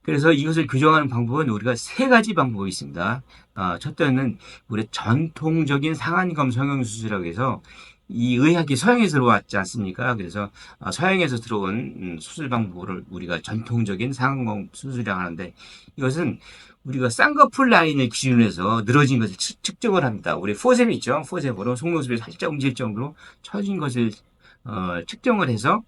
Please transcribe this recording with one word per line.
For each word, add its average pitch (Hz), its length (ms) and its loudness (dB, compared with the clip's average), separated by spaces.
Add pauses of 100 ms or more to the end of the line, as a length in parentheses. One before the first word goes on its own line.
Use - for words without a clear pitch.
그래서 156 300 2
이것을 156 360 2
교정하는 147 420 4
방법은 120 400 0
우리가 110 260 -2
세 - 320 -2
가지 226 260 4
방법이 113 360 0
있습니다. 87 520 -4 (320)
아, 90 260 -4
첫째는 135 580 0 (300)
우리 107 240 -4
전통적인 156 1000 0
상안검 156 580 0
성형수술이라고 110 760 -2
해서 107 360 -4 (460)
이 120 280 0
의학이 147 400 4
서양에서 208 380 4
들어왔지 117 440 2
않습니까? 104 580 -4
그래서, 101 360 -8 (280)
아, 95 120 -6
서양에서 170 460 0
들어온, 107 600 -4
음, 85 220 -8
수술 139 300 -12
방법을 92 600 -4
우리가 87 320 -6
전통적인 113 720 -2
상안검 120 600 -4
수술이라고 117 460 -6
하는데 87 340 -8 (420)
이것은 135 440 -2 (440)
우리가 131 260 -2
쌍꺼풀 269 600 4
라인을 156 400 4
기준으로 120 340 4
해서 101 420 0
늘어진 131 340 4
것을 98 180 -2
측-, - 260 -8
측정을 190 400 0
합니다. 98 320 -2
우리 98 180 -4
포셉 240 380 4
있죠? 139 360 -2
포셉으로 123 480 -4
속눈썹이 135 420 -2
살짝 160 340 -6
움직일 135 240 -2
정도로 120 400 -6 (260)
처진 202 360 -6
것을, 120 340 0 (540)
어, 92 420 -4
측정을 202 420 0
해서 139 380 0